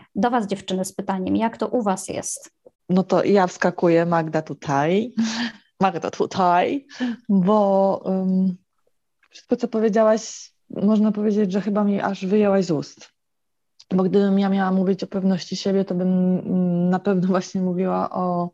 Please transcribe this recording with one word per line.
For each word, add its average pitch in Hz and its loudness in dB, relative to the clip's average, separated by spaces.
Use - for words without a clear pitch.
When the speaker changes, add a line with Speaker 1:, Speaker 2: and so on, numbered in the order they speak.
Speaker 1:
do 214 2
was, 233 0
dziewczyny, 190 -4
z - -12
pytaniem, 190 -4
jak 226 0
to - -4
u 247 -2
was 190 -2
jest? - -10
Speaker 2:
No 185 4
to - 2
ja 196 4
wskakuję, 175 2
Magda 160 0
tutaj. 156 -2
Magda 175 -2
tutaj, 180 0
bo, 196 2
ym, 190 0
wszystko, - -6
co 240 -4
powiedziałaś, 220 0
można 214 2
powiedzieć, 208 0
że 202 0
chyba 208 0
mi 202 0
aż 196 -4
wyjęłaś 196 2
z 185 -4
ust. - -6
Bo 185 2
gdybym 196 2
ja 196 2
miała 190 0
mówić 190 0
o - -8
pewności 190 -2
siebie, 196 0
to 190 -6
bym, 185 -2
mm, 180 0
na 185 2
pewno 185 0
właśnie 185 -2
mówiła 185 -2
o, 175 -2